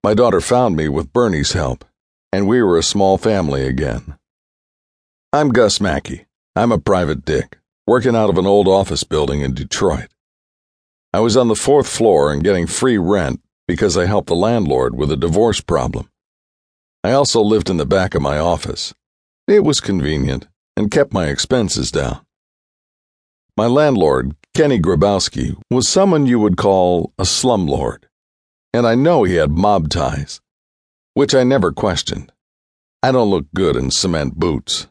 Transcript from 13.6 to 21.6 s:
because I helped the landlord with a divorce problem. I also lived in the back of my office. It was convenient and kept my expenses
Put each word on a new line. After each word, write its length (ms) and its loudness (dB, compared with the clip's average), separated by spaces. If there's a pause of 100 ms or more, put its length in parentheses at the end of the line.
because 300 -2
I 80 0
helped 220 -2
the 80 -2
landlord 600 0
with 160 -2
a 60 -2
divorce 420 0
problem. 480 -4 (960)
I 100 0
also 280 2
lived 260 2
in 100 -2
the 100 -2
back 260 0
of 80 -2
my 160 -2
office. 560 -4 (540)
It 160 4
was 160 0
convenient 680 -2 (300)
and 140 -2
kept 200 0
my 140 -2
expenses 680 -2